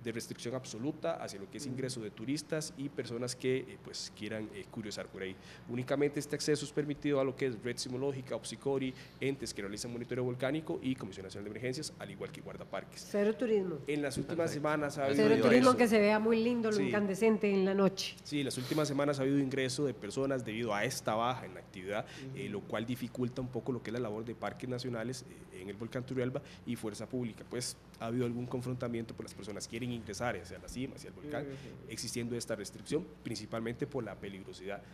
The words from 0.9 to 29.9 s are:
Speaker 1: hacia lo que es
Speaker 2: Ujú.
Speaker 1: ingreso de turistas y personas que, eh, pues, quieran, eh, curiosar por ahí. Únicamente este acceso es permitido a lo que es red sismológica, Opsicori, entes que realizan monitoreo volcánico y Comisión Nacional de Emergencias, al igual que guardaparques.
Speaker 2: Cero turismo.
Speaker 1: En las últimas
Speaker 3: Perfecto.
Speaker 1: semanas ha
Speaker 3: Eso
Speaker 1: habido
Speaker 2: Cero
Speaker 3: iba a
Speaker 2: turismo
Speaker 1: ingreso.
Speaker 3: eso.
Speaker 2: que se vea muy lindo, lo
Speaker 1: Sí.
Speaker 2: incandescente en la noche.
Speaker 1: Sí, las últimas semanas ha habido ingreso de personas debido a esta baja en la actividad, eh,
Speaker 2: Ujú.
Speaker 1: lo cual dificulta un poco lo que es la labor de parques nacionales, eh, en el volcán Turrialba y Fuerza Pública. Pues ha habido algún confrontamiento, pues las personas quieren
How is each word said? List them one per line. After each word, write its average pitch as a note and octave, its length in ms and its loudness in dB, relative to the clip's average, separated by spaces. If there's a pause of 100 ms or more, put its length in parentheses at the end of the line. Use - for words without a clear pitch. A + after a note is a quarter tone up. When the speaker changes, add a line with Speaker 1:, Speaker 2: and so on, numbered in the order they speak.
Speaker 1:
hacia G#2 260 -6
lo G2 100 -10
que - 80 -12
es G#2+ 80 -8
Speaker 2:
Ujú. B2+ 80 -4
Speaker 1:
ingreso B2+ 280 -4
de G#2 100 -6
turistas D3 680 -2
y C3+ 100 -4
personas B2 480 -4
que, C3 220 2
eh, G2+ 260 -6
pues, - 320 -8
quieran, G#2+ 380 -4
eh, G2 160 -10
curiosar G2+ 380 -6
por F#2+ 160 -8
ahí. F#2+ 120 -6 (340)
Únicamente C#3 500 2
este D3 160 -4
acceso D3 300 2
es C3+ 60 -8
permitido C#3+ 480 2
a C3+ 40 6
lo C3+ 120 2
que C#3 120 0
es A2 160 -2
red A#2+ 140 -2
sismológica, B2+ 580 -2
Opsicori, C3 580 -2 (260)
entes C3 360 -2
que G#2 80 -6
realizan G#2 280 -6
monitoreo A#2+ 320 -2
volcánico C3+ 600 0
y C3 100 2
Comisión G2 300 -6
Nacional G2+ 220 -8
de G#2 40 -6
Emergencias, B2 480 -4
al G2+ 140 -10
igual G2 200 -6
que - 100 -12
guardaparques. F#2+ 680 -8
Speaker 2:
Cero G#3 260 4
turismo. G3+ 520 2
Speaker 1:
En D3 160 2
las C#3 140 0
últimas D#3+ 340 0
Speaker 3:
Perfecto. - 20 -2
Speaker 1:
semanas D3 460 2
ha - 60 2
Speaker 3:
Eso - 40 4
Speaker 1:
habido C#3+ 140 6
Speaker 2:
Cero A3 120 8
Speaker 3:
iba - 120 6
a - 20 10
Speaker 2:
turismo B3+ 220 10
Speaker 1:
ingreso. B3 120 8
Speaker 3:
eso. A3 80 8
Speaker 2:
que A3 60 8
se - 20 10
vea G#3 200 8
muy A3+ 240 6
lindo, A#3 260 4
lo G#3+ 80 4
Speaker 1:
Sí. G3 60 4
Speaker 2:
incandescente G#3 680 6
en F#3+ 140 6
la G3 80 4
noche. F#3+ 500 4
Speaker 1:
Sí, D3 200 0
las A#2+ 160 0
últimas D3+ 280 2
semanas C#3+ 300 4
ha C3+ 60 2
habido C#3 160 6
ingreso C3+ 460 2
de B2 100 2
personas C3 500 0
debido A2 300 0
a G#2 100 4
esta B2 300 0
baja A#2 320 2
en F#2 80 -12
la F2 40 -12
actividad, G2 460 -4 (300)
eh, G2 80 -6
Speaker 2:
Ujú. G2+ 80 -4
Speaker 1:
lo G2+ 100 -2
cual A2+ 240 -2
dificulta B2 560 -2
un B2 60 -2
poco B2 240 -2
lo A#2 100 0
que - 80 -8
es G#2+ 40 -4
la A#2+ 60 0
labor A2 240 -2
de A2+ 120 -6
parques G#2+ 340 -4
nacionales, B2 540 -4
eh, - 380 -16
en F#2+ 80 -8
el G2 80 -8
volcán A#2 280 -4
Turrialba B2+ 360 0 (240)
y A#2+ 100 -2
Fuerza G#2+ 320 -4
Pública. B2 420 -4
Pues B2 280 -4 (240)
ha A2+ 60 -2
habido B2 180 2
algún A#2+ 200 0
confrontamiento, B2 720 -2
pues A2 140 -10
las - 40 -14
personas G2+ 360 -8
quieren A#2+ 240 -4